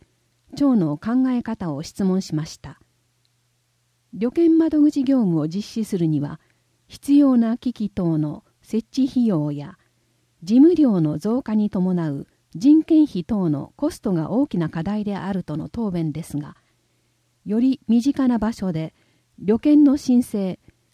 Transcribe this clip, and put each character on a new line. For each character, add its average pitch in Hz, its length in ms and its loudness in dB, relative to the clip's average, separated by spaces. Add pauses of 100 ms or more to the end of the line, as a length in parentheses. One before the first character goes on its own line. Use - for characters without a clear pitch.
(560)
町 277 200 2
の 160 200 0
考 254 340 -2
え 247 120 -2
方 190 300 -8
を 139 100 -8
質 - 220 -6
問 185 180 0
し - 120 -8
ま 156 120 -4
し - 100 -18
た。 - 240 -20 (1300)
旅 226 160 -4
券 330 280 4
窓 320 220 2
口 294 240 2
業 269 160 2
務 175 180 2
を 151 100 -2
実 190 140 -6
施 220 220 -6
す 196 140 -6
る 170 80 2
に 151 140 0
は、 151 200 -10 (460)
必 - 260 -4
要 277 240 6
な 233 220 0
機 247 160 -6
器 208 160 -6
等 170 260 -2
の 156 280 -4 (180)
設 - 240 -4 (160)
置 262 80 0
費 240 160 0
用 151 260 0
や、 143 240 -12 (680)
事 180 140 -2
務 320 180 8
量 247 260 2
の 156 180 0
増 226 240 -4
加 214 120 -8
に 214 140 0
伴 180 420 -2
う 139 160 -8 (280)
人 294 280 4
件 311 220 4
費 190 200 -6
等 180 260 -2
の 139 260 -6
コ - 140 -4
ス - 100 -18
ト 202 120 -4
が 156 180 -2
大 165 160 0
き - 100 -8
な 165 120 -2
課 165 140 -8
題 202 220 -6
で 202 120 -6
あ 190 140 -8
る 190 120 -4
と 151 140 -10
の 160 120 -10
答 220 220 -6
弁 165 220 -4
で 156 100 -10
す - 160 -10
が、 147 180 -12 (880)
よ 214 160 -4
り 262 280 0
身 226 140 2
近 277 260 0
な 240 100 0
場 214 140 -2
所 190 200 -6
で 160 220 -8 (440)
旅 214 200 0
券 302 260 6
の 277 120 4
申 247 260 2
請、 196 360 -6 (360)